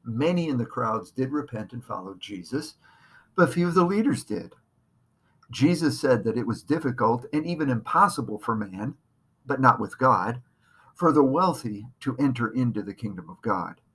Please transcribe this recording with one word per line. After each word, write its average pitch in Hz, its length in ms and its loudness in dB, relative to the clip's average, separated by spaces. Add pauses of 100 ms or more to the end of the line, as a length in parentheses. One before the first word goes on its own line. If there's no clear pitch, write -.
Many 156 460 0
in 135 80 0
the 117 80 0
crowds 110 460 -4
did 131 200 -2
repent 135 400 -6
and 120 120 -12
followed 95 360 -12
Jesus, 104 560 -8 (600)
but 180 180 4
few 175 140 2
of 170 60 -2
the 180 100 6
leaders 202 400 2
did. - 320 -8 (960)
Jesus 156 480 2
said 123 240 4
that 113 140 0
it 117 100 -2
was 113 160 -4
difficult 123 680 0
and 151 140 0
even 160 240 -2
impossible 120 720 0
for 117 160 -2
man, 104 400 -6 (500)
but 131 160 -2
not 127 180 6
with 101 200 -6
God, 120 420 2 (540)
for 165 160 4
the 143 120 6
wealthy 131 600 0 (140)
to 127 180 -4
enter 123 360 0
into 120 280 0
the 95 120 -8
kingdom 90 360 -10
of 90 120 -20
God. 87 400 -4 (140)